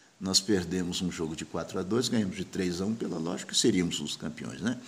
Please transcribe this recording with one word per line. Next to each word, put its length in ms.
Nós 180
perdemos 640
um 80
jogo 240
de 100
quatro 360
a 20
dois, 260
ganhamos 280
de 80
três 360
a 60
um, 80
pela 240
lógica, 360
seríamos 460
os 140
campeões, 460
né? 280